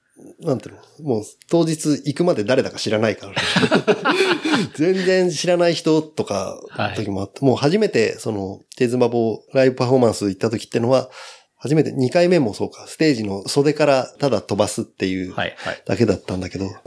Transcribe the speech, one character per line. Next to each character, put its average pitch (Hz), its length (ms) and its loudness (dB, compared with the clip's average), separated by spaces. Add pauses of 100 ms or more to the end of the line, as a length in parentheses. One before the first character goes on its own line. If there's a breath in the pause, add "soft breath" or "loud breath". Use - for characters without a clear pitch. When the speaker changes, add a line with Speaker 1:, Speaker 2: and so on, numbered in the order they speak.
(400)
Speaker 1:
な 151 160 -2
ん - 20 -2
て - 100 -14
い - 40 -20
う - 20 -20
の、 - 340 -14
も 113 120 0
う - 20 -4 (260)
当 170 160 4
日 156 260 -2
行 143 220 -2
く 175 120 -2
ま 175 100 2
で 107 80 -2
誰 123 220 2
だ - 80 -10
か - 60 -14
知 - 120 -6
ら 107 80 2
な 113 100 2
い 98 80 0
か - 120 -16
ら。 98 60 -14 (680)
<laughs> 320 720 0
全 175 200 2
然 185 360 2
知 151 160 -6
ら 175 100 2
な 175 120 4
い 170 60 2
人 156 280 2
と 131 220 -6
か、 98 360 -6 (100)
Speaker 2:
は 104 220 -4
い。 92 40 -10
Speaker 1:
時 104 120 -4
も 95 140 -4
あ 98 40 -8
っ - 60 -14
て、 - 120 -4
も 131 100 6
う - 20 0
初 151 220 2
め 214 100 2
て 110 300 0
そ 113 140 -6
の、 98 280 -6 (160)
チ 127 100 2
ェ - 20 2
ズ 120 80 -2
マ 123 120 4
ボ 113 360 -2 (100)
ラ 131 120 4
イ 131 40 4
ブ 127 60 -2
パ 127 100 0
フ 120 60 0
ォ 135 60 6
ー - 20 -
マ 117 100 6
ン 101 40 0
ス - 140 -4
行 98 40 0
っ - 40 -12
た 113 140 -2
時 110 140 -4
っ - 40 -16
て 120 120 -2
の 117 100 0
は、 127 180 2 (520 loud breath)
初 131 140 -2
め 156 80 6
て、 120 100 -2
二 127 180 0
回 175 180 4
目 180 100 4
も 113 160 -2
そ 101 120 -6
う - 40 -8
か、 - 160 -20
ス - 120 -18
テ 156 140 4
ー - 40 -4
ジ 110 80 -4
の 98 240 -6
袖 143 260 2
か 151 120 0
ら 131 340 2
た 143 100 2
だ 107 120 2
飛 - 140 -4
ば 101 120 2
す - 140 -4
っ - 20 -12
て - 240 -6
い 92 200 -4
う 90 60 -14
Speaker 2:
は 90 120 -4
い 85 120 -10
は - 140 -6
い。 - 120 -14
Speaker 1:
だ - 120 -2
け 113 100 4
だ 101 80 4
っ 90 40 -4
た - 180 -6
ん 92 40 -4
だ 92 100 -8
け - 80 -8
ど、 95 120 -6 (160)